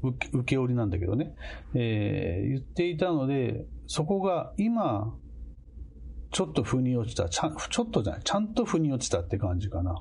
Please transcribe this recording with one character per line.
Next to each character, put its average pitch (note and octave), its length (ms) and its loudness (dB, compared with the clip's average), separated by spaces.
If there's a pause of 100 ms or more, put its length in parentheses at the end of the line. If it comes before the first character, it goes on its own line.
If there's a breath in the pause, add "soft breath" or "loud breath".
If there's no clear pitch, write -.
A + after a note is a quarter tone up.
受 B2+ 260 0
け-、 - 80 2
受 B2+ 180 2
け - 20 4
売 B2+ 100 2
り B2 80 4
な A#2 100 2
ん G2+ 40 2
だ F2+ 100 0
け F2+ 60 0
ど G2 100 2
ね。 D#3 180 -2 (400 loud breath)
え G2+ 720 2
ー、 A#2 40 2
言 C3+ 100 0
っ - 20 -6
て F3 280 0
い D#3+ 80 -2
た F3+ 140 2
の C#3+ 140 2
で、 A#2+ 400 0 (220)
そ - 160 -2
こ G3 180 2
が F3+ 360 0
今、 F3 580 2 (1160)
ち - 100 0
ょ - 20 4
っ D#3 100 -4
と C3+ 100 2
腑 B2+ 180 2
に B2+ 160 4
落 A2+ 120 0
ち - 60 -6
た。 F2 140 0
ち - 120 -2
ゃ D#3+ 60 2
ん-、 D#3 100 -2
ち - 220 -2
ょ A#3 40 2
っ A3+ 60 -2
と D3 140 2
じ G2+ 60 0
ゃ - 40 -4
な - 60 -8
い。 - 40 -12
ち - 120 0
ゃ G3+ 40 4
ん G#3+ 140 -2
と A#3+ 120 2
腑 - 120 2
に D3+ 140 4
落 B2+ 120 0
ち - 60 -4
た F2 120 2
っ E2 60 -6
て G2+ 100 0
感 F2+ 200 2
じ G2 120 0
か F2 120 -2
な。 F2+ 200 0